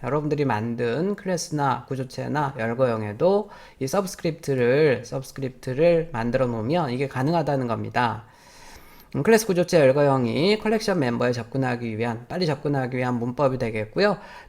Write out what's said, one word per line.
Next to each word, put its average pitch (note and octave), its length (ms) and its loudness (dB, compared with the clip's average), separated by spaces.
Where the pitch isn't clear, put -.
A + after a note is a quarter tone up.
여러분들이 D3 400 0
만든 A#2+ 720 -2
클래스나 D3 720 -2
구조체나 C3 720 -4
열거형에도 A#2 880 0
이 C3 80 -4
서브스크립트를, C#3 1200 0
서브스크립트를 C#3 1080 0
만들어 A#2+ 340 0
놓으면 B2 440 -2
이게 B2+ 180 -2
가능하다는 C#3+ 580 0
겁니다. A2 580 -2
음, C3+ 80 0
클래스 A3 240 4
구조체 F3 340 2
열거형이 C3+ 800 4
컬렉션 G#3+ 400 0
멤버에 B2 340 2
접근하기 A#2+ 640 -4
위한, A#2 320 -4
빨리 F3+ 160 -4
접근하기 C#3+ 540 -2
위한 B2+ 160 0
문법이 B2+ 420 0
되겠고요. B2 640 -2